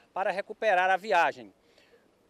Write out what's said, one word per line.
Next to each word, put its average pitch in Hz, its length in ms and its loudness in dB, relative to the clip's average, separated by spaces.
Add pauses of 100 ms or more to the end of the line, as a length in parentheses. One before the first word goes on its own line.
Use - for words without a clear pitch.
(140)
para 196 160 -4
recuperar 190 600 0
a 190 60 2
viagem. 151 560 -2 (760)